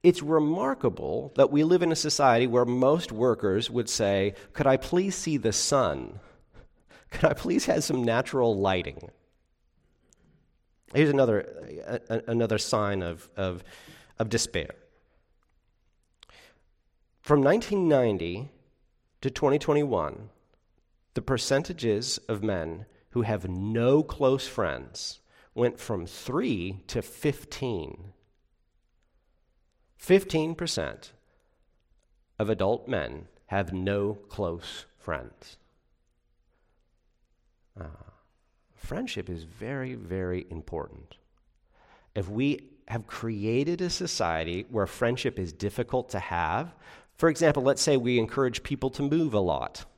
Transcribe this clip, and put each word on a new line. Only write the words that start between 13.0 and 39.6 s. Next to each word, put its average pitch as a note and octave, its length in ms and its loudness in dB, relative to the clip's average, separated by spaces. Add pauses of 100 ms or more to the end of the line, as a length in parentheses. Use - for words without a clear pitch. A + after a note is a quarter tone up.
of, E2+ 340 -6
of, F2+ 280 -4 (540)
of A2+ 120 -2
despair. G#2 400 -2 (2500)
From D3 240 4
nineteen F#3+ 460 2
ninety A2 640 2 (680)
to C3+ 100 -2
twenty C#3 300 2
twenty-one, A#2 680 0 (840)
the - 60 -2
percentages B2+ 1000 -2 (100)
of G#2+ 120 -4
men F2+ 440 -4 (240)
who A#2+ 140 0
have G2+ 260 -2
no A2+ 540 2
close C3+ 440 0
friends - 720 -6 (360)
went A#2+ 240 0
from F#2 260 -4
three G2 840 -4
to A#2 140 -4
fifteen. G2+ 1120 -6 (1800)
Fifteen E3+ 580 2
percent E2 580 -6 (1200)
of G#2+ 120 -2
adult G#2 380 0
men E2 400 -6 (200)
have F#2+ 260 -2
no G2+ 400 0
close F2 720 -8 (120)
friends. - 600 -10 (2250)
Uh, F2 60 -10 (880)
friendship - 540 -8
is E2+ 140 -8
very, B2+ 520 -8